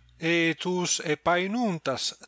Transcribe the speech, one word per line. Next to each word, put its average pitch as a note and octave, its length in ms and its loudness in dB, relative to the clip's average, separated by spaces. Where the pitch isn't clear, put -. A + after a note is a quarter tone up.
Αἱ E3 360 2
τοὺς F3+ 520 -2
ἐπαεινούντας F3 1080 0